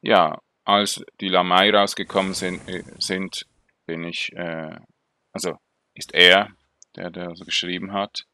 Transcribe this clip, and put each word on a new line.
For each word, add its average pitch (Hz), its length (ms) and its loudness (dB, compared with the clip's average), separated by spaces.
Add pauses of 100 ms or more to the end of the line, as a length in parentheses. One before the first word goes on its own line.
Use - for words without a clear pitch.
Ja, 90 400 4 (240)
als 101 360 0 (200)
die 98 80 -6
Lamai 90 420 4
rausgekommen 98 640 0
sind, 92 340 -8
äh, 90 160 -10 (140)
sind, 95 500 -8 (380)
bin 82 180 -8
ich, - 300 -10
äh, 82 420 -10 (560)
also 92 260 -8 (360)
ist - 200 -16
er, 90 360 6 (480)
der, 90 120 -10
der 87 260 -12
so 90 100 -18
geschrieben 90 480 -8
hat 101 400 -8